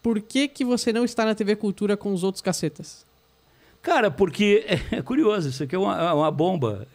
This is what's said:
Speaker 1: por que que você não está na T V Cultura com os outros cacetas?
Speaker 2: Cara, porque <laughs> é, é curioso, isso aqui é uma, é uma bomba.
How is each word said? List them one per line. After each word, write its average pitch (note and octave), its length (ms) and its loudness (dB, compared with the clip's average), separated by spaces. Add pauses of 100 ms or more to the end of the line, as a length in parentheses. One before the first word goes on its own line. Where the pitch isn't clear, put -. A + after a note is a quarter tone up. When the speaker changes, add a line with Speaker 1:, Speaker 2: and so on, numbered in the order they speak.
Speaker 1:
por A3+ 180 0
que C4+ 280 -2
que - 180 -6
você A#3+ 260 0
não A#3 100 0
está A#3+ 220 0
na A3 100 2
T G#3+ 80 -2
V G#3 140 0
Cultura G#3 400 -2
com G3+ 160 -4
os F3 100 -2
outros F#3+ 200 -4
cacetas? - 640 -6 (720)
Speaker 2:
Cara, C4 300 2
porque G3+ 540 4
<laughs> - 280 -2
é, A3+ 40 -2
é - 60 -2
curioso, G#3+ 460 0
isso C3 140 -6
aqui C3+ 120 -6
é F3+ 40 0
uma, G3 200 0
é E3+ 140 0
uma D3+ 180 2
bomba. C3+ 640 -2